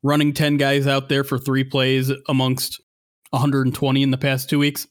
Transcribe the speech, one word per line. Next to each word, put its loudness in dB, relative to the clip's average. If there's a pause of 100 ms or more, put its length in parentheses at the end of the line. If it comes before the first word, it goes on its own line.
running 2
ten 0
guys 2
out 0
there 0
for -2
three -2
plays 0 (160)
amongst -2 (500)
a -2
hundred 0
and -2
twenty 0
in 2
the 0
past -2
two 0
weeks -2